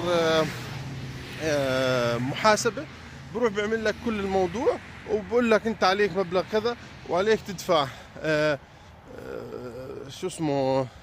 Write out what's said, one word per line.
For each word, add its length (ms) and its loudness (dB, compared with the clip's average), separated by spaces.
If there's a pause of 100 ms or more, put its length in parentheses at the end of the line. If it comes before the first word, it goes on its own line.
آه، 360 4 (960)
آه، 760 2
محاسبة، 680 2 (500)
بروح 180 2
بيعمل 320 -2
لك 100 2 (100)
كل 140 0
الموضوع 580 2 (340)
وبقول 400 2
لك: 160 6
"أنت 160 0
عليك 340 4
مبلغ 340 2
كذا 260 0 (320)
وعليك 320 2
تدفع، 460 2 (320)
آه، 400 2 (600)
آه، 920 -10
شو 180 -8
اسمه، 600 2 (160)